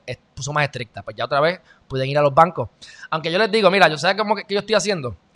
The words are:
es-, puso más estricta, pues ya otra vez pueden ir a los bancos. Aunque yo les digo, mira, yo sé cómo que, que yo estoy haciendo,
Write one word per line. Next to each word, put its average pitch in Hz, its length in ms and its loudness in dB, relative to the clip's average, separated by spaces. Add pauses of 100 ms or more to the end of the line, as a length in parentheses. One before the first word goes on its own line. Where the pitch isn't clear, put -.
es-, - 140 -12 (160)
puso 143 180 -10
más 147 120 0
estricta, 117 380 -10
pues 107 140 -16
ya 117 80 -6
otra 139 160 0
vez 175 200 0 (280)
pueden 131 220 -4
ir 143 80 0
a 147 40 4
los 139 120 4
bancos. 160 340 4 (400)
Aunque 160 240 -4
yo 180 60 0
les 214 120 0
digo, 202 200 4
mira, 185 180 6
yo 156 80 -4
sé 175 180 0
cómo 208 200 -2
que, 196 100 -8
que - 80 -14
yo 202 80 -2
estoy 202 140 -4
haciendo, 165 420 -4 (200)